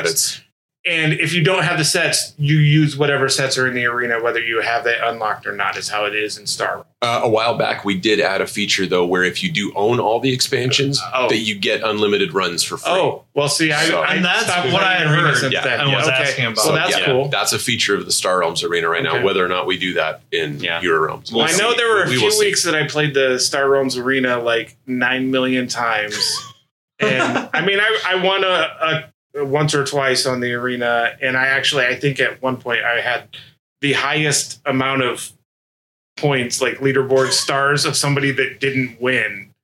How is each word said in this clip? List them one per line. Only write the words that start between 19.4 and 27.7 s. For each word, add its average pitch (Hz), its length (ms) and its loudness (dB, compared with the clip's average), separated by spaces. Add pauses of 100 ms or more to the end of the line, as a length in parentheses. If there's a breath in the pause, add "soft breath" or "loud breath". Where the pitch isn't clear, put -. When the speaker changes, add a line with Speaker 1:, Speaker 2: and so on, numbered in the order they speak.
Speaker 1:
or 87 40 0
not 90 180 -2
we 92 120 0
do 90 160 -2
that 80 280 -2 (100)
in 76 280 -2
Speaker 4:
Yeah. 85 200 -4
Speaker 1:
Newer 82 260 2
Realms, - 240 -10
Speaker 4:
We'll - 140 0
Speaker 1:
we'll - 100 0
Speaker 2:
I 185 40 2
know 220 140 2
Speaker 1:
see. 240 40 -2
Speaker 2:
there 233 120 0
were 214 160 2
a 156 40 -2
Speaker 1:
We 127 80 0
Speaker 2:
few 127 80 2
Speaker 1:
will 208 80 2
see. 208 140 2
Speaker 2:
weeks 190 180 0
that 170 100 0
I 151 140 0
played 151 260 -2
the 131 240 2
Star 139 300 0
Realms 135 300 2
Arena, 127 420 0
like, 117 360 -2 (100)
nine 127 440 -2
million 127 380 0
times. 110 500 -2
Speaker 3:
<laughs> - 360 -4 (460)
Speaker 2:
And, 247 540 0
I 156 100 0
mean, 196 140 2